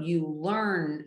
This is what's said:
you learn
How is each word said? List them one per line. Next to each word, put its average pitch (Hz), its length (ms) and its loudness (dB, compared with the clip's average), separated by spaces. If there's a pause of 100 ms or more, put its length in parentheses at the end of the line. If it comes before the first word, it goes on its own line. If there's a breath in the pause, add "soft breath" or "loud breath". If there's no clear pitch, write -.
you 165 240 2
learn 165 800 0